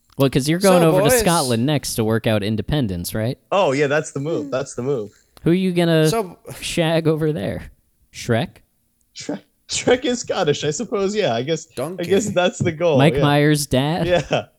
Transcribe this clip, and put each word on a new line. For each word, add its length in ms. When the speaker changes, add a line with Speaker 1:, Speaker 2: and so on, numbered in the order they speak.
Speaker 1:
Well, 140
'cause 180
you're 100
going 240
Speaker 2:
So, 60
Speaker 1:
over 140
to 80
Speaker 2:
boys. 100
Speaker 1:
Scotland 460
next 300
to 80
work 220
out 160
independence, 720
right? 220
Speaker 3:
Oh, 200
yeah, 160
that's 240
the 80
move. 300
That's 240
the 80
move. 280
Speaker 1:
Who 80
are 40
you 180
gonna 360
Speaker 2:
So 300
Speaker 1:
shag 440
over 260
there? 380
Shrek? 460
Speaker 3:
Shrek, 280
Shrek 380
is 140
Scottish, 440
I 60
suppose. 440
Yeah, 200
I 80
guess, 300
I 20
Speaker 2:
Donkey. 320
Speaker 3:
guess 240
that's 280
the 140
goal, 240
Speaker 1:
Mike 200
Speaker 3:
yeah. 60
Speaker 1:
Myers' 440
dad? 400
Speaker 3:
Yeah. 400